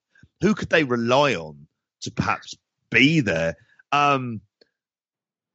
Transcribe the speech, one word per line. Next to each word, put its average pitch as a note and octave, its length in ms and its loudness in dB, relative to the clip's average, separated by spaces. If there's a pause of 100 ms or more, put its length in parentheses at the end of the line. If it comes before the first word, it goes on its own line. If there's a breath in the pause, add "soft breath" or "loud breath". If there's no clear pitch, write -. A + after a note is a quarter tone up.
(420 soft breath)
who G3+ 120 2
could - 140 -8
they E3 160 2
rely B2 520 2
on D2+ 300 -12 (360)
to - 80 -10
perhaps - 440 -6 (360)
be C#3+ 300 4
there? E2 360 -2 (360 soft breath)
Um, C3+ 500 -2 (1120)